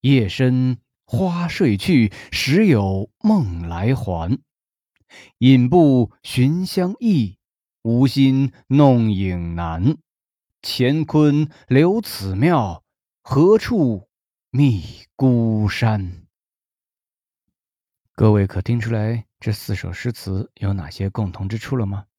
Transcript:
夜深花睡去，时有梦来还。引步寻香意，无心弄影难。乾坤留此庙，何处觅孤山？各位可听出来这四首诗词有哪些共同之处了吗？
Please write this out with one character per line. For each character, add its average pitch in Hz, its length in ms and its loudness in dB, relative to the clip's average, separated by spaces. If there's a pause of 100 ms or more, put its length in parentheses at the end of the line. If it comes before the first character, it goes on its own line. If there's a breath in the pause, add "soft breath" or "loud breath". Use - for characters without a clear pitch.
夜 123 280 2
深 127 520 0 (240)
花 175 420 -4
睡 123 300 0
去， 120 340 2 (200 loud breath)
时 196 360 0
有 98 520 0
梦 101 480 -2
来 92 260 -2
还。 90 460 -4 (1000 soft breath)
引 123 300 4
步 135 440 4 (100)
寻 151 420 -2
香 185 340 -4
意， 151 380 0 (440)
无 120 260 2
心 135 460 2 (140)
弄 127 440 4
影 90 440 -4
难。 85 420 -2 (640)
乾 143 440 -2
坤 151 460 2 (160 soft breath)
留 170 340 2
此 98 320 -8
庙， 113 520 0 (360)
何 175 360 4
处 135 520 -2 (400)
觅 123 560 0 (120)
孤 113 500 2
山？ 98 580 -4 (1900)
各 110 180 2
位 98 160 2
可 95 140 -6
听 117 180 -2
出 113 120 -6
来 110 360 -4 (120)
这 110 120 -4
四 104 240 -6
首 90 160 -10
诗 117 220 -8
词 95 420 -8
有 98 160 -4
哪 87 180 -6
些 98 200 -6
共 101 200 -4
同 95 200 -10
之 110 80 -8
处 - 180 -8
了 113 100 -2
吗？ 98 220 -8 (120)